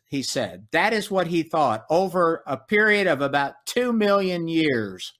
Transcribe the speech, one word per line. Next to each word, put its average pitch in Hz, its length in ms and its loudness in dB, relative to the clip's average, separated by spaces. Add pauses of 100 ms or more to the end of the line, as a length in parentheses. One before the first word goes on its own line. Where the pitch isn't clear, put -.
he 139 160 -6
said. 104 500 -6
That 190 200 2
is 202 180 -4
what 185 180 0
he 170 140 0
thought 143 460 0
over 170 580 2
a 143 120 -6
period 208 480 2
of 143 160 2
about 139 320 -2 (100)
two 247 300 -2
million 196 540 2
years. 127 720 -2